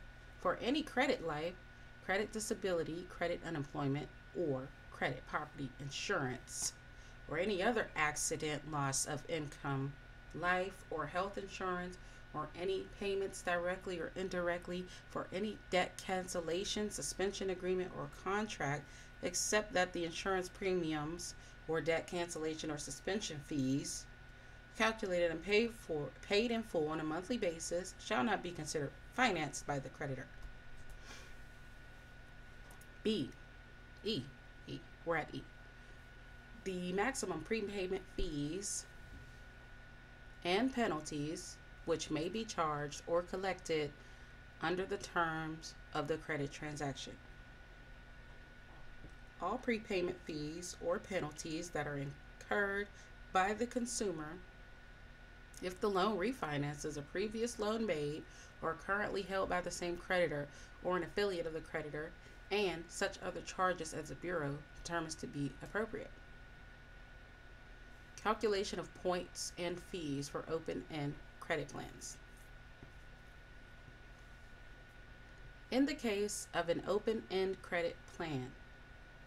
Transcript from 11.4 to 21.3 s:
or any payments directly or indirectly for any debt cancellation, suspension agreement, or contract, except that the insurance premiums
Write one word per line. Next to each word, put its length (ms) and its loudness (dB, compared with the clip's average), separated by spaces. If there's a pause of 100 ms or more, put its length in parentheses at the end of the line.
or 140 -2 (120)
any 240 2 (140)
payments 440 0
directly 580 2
or 160 -2
indirectly 680 0 (240)
for 240 -2
any 240 0 (140)
debt 260 6
cancellation, 920 0
suspension 600 0
agreement, 460 2
or 120 -4 (160)
contract, 580 2 (400)
except 500 4
that 200 6
the 120 2
insurance 440 2
premiums 840 2 (340)